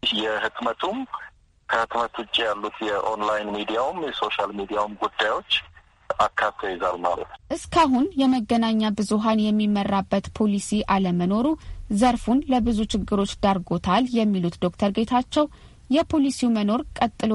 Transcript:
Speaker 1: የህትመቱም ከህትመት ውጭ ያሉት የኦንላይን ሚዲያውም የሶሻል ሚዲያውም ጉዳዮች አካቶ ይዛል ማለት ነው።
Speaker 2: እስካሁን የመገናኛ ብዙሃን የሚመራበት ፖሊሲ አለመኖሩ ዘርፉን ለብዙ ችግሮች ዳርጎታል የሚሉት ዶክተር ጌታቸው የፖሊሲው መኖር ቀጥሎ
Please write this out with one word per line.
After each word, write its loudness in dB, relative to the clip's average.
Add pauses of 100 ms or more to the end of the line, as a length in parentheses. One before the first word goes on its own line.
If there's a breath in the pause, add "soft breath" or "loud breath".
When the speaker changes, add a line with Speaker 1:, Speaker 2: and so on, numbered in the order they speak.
(140)
Speaker 1:
የህትመቱም -4 (720 loud breath)
ከህትመት -2
ውጭ -8
ያሉት -4
የኦንላይን -2
ሚዲያውም -2
የሶሻል -4
ሚዲያውም -2
ጉዳዮች -2 (680)
አካቶ 0
ይዛል -2
ማለት -2
ነው። -20 (140)
Speaker 2:
እስካሁን 2 (120)
የመገናኛ 2 (120)
ብዙሃን 2
የሚመራበት 2
ፖሊሲ 0 (180)
አለመኖሩ 2 (440 loud breath)
ዘርፉን 4
ለብዙ 2
ችግሮች 0
ዳርጎታል 2
የሚሉት 2
ዶክተር 0
ጌታቸው 2 (440 soft breath)
የፖሊሲው 2
መኖር 2 (140)
ቀጥሎ 0